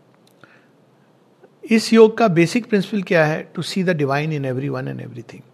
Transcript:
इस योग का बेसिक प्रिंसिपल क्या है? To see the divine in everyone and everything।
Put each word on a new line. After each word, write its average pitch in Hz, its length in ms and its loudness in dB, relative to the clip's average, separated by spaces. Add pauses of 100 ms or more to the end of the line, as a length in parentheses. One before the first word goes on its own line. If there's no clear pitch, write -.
(1700)
इस 226 220 2
योग 220 240 8
का 233 100 2
बेसिक 170 380 0
प्रिंसिपल 196 360 -2
क्या 170 240 2
है? 156 280 -6
To - 60 -10
see 185 260 -4
the 175 160 0
divine 143 280 -2 (100)
in 135 140 -4
everyone 135 380 -6
and 127 100 -10
everything। 120 400 -16 (120)